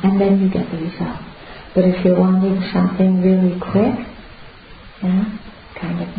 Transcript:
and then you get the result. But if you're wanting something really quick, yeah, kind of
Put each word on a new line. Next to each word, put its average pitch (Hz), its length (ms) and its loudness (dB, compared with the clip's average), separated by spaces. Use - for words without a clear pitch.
and 196 180 2
then 196 200 4
you 190 80 2
get 185 220 -2
the 170 80 -6
result. 165 400 -8
But 180 100 4
if 180 200 0
you're 180 140 4
wanting 185 440 2
something 185 500 2
really 185 380 2
quick, - 460 0
yeah, 185 220 2
kind 175 240 -6
of 175 80 -8